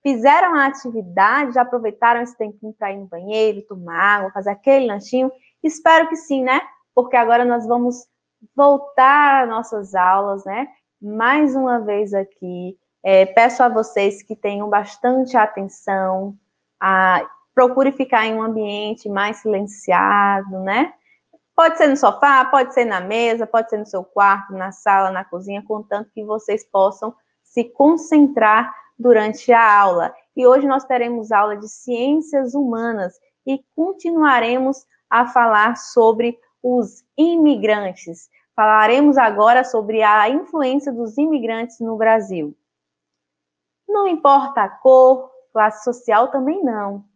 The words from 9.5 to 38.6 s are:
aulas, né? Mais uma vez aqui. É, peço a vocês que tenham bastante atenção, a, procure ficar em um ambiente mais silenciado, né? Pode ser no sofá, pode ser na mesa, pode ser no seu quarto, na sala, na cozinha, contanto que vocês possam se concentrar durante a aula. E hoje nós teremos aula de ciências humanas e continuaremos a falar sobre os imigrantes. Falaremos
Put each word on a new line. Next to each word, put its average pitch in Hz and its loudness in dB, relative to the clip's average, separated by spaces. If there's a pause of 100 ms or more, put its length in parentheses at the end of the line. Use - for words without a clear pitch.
aulas, 196 0
né? 226 -8 (320)
Mais 254 -2
uma 254 -2
vez 208 -6
aqui. 185 -10 (280)
É, 190 4
peço 233 2
a 247 4
vocês 214 -2
que 214 -12
tenham 202 -8
bastante 247 -2
atenção, 196 -4 (460)
a, 185 2 (300)
procure 262 2
ficar 254 -2
em 220 -4
um 220 -6
ambiente 214 -8
mais 208 -4
silenciado, 196 -2
né? 226 -4 (680)
Pode 330 4
ser 302 4
no 269 2
sofá, 269 2
pode 254 0
ser 240 0
na 202 -4
mesa, 226 -4
pode 226 -2
ser 220 -6
no 208 -10
seu 190 -10
quarto, 202 0
na 190 -10
sala, 196 0
na 190 -6
cozinha, 202 -12
contanto 214 -8
que 214 -12
vocês 214 -8
possam 196 -2 (260)
se - -6
concentrar 269 2 (240)
durante 220 2
a 220 6
aula. 175 0 (220)
E 247 -2
hoje 277 6
nós 262 0
teremos 240 -4
aula 208 0
de 208 -16
ciências 269 -4
humanas 226 -4 (340)
e 269 -6 (100)
continuaremos 277 -2 (240)
a 233 0
falar 233 2
sobre 233 0 (240)
os 247 -4 (120)
imigrantes. 214 0 (260)
Falaremos 226 4